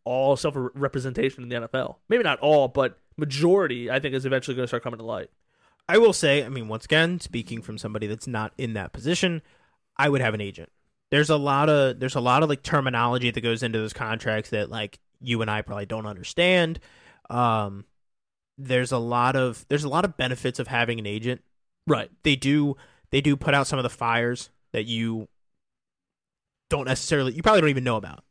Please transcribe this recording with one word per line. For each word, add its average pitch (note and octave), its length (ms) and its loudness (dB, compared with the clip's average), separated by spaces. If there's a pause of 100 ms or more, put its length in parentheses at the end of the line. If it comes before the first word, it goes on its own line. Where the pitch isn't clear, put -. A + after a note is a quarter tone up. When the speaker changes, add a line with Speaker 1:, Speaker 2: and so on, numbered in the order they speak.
Speaker 1:
all C3+ 320 2
self-representation C3+ 1040 -2
in A#2+ 80 -12
the A#2+ 60 -6
N A#2 80 -6
F A#2 100 -14
L. - 260 -4 (100)
Maybe A#3 140 2
not D3 160 0
all, C#3+ 280 6
but B2+ 320 0 (180)
majority, D3 760 2
I C3+ 80 0
think, C#3 160 -4
is C3 100 -2
eventually C3 300 -2
gonna B2 120 -2
start A#2+ 140 -4
coming A#2 160 -8
to A2+ 80 -14
light. G#2+ 240 -8 (580)
Speaker 2:
I F#3+ 120 6
will A3+ 140 8
say, C#3+ 300 2
I A2+ 60 -8
mean, B2 180 -8
once A2 180 -8
again, E3 340 2
speaking A#2 420 -8
from A2 160 -12
somebody G#2+ 300 -6
that's A2 180 -6
not A2 320 -6
in A#2 160 -6
that G2+ 200 -8
position, E3 500 -2 (540)
I C#3+ 120 4
would C#3 120 2
have A2+ 120 0
an G#2+ 80 -4
agent. F#2+ 300 -12 (400)
There's D3 180 2
a D3+ 80 4
lot C#3+ 320 2
of, C#3 300 4
there's C3 160 -4
a C3+ 60 -2
lot B2 200 4
of, D#3 80 2
like, C#3+ 140 -2
terminology A#2+ 680 0
that A2+ 120 -4
goes A2+ 200 -2
into A2+ 160 -2
those A2 160 -4
contracts A2 580 -4
that, G#2 180 -2
like, G#2+ 300 -10 (200)
you A#2+ 220 -2
and A2 100 -2
I G#2+ 100 -2
probably G#2 240 -8
don't A2 200 -8
understand. E3 760 0 (500)
Um, A2 560 0 (720)
there's B2+ 340 0
a B2+ 60 0
lot A#2+ 380 2
of, B2+ 320 -2
there's D3 160 0
a C#3+ 60 -4
lot E3 160 0
of F3+ 100 -4
benefits B2+ 440 -4
of A#2 80 -4
having A#2+ 320 0
an G#2+ 60 -8
agent. A2 380 -6 (420)
Speaker 1:
Right. B2 240 0 (140)
Speaker 2:
They D3 140 4
do, C#3 400 2 (320)
they C3+ 100 2
do C#3+ 160 2
put C#3 180 0
out C#3 140 2
some C3+ 120 -2
of B2+ 40 -4
the C3+ 60 -2
fires A#2 600 -2 (220)
that A2 140 -4
you A2+ 420 -4 (1400)
don't C#3+ 160 -2
necessarily, C3 480 0
you D#3+ 80 -8
probably G#3+ 200 6
don't D3+ 100 4
even C3 120 0
know A#2+ 140 0
about. F#2+ 340 -10